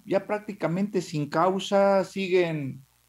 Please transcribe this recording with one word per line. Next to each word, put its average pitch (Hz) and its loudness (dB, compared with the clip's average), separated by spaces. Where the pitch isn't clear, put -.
ya 190 -2
prácticamente 202 -2
sin 151 -4
causa 190 2
siguen, 175 -2